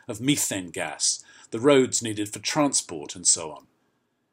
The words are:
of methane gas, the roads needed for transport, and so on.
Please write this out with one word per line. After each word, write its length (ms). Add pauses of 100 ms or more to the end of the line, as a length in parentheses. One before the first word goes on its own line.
of 140
methane 480
gas, 540 (260)
the 100
roads 440
needed 280
for 80
transport, 760
and 100
so 260
on. 140 (680)